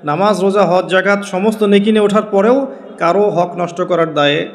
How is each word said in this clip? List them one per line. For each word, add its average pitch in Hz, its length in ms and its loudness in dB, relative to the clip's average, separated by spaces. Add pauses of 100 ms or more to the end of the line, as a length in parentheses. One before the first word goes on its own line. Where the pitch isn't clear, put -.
নামাজ, 175 360 0
রোজা, 196 260 2
হজ, 180 240 0
যাকাত 196 340 0
সমস্ত 214 380 -2
নেকি 202 300 2
নিয়ে 214 120 2
ওঠার 202 180 2
পরেও 220 440 2 (320)
কারো 190 320 2
হক 175 260 -2
নষ্ট 175 260 -6
করার 165 320 -2
দায়ে 147 400 0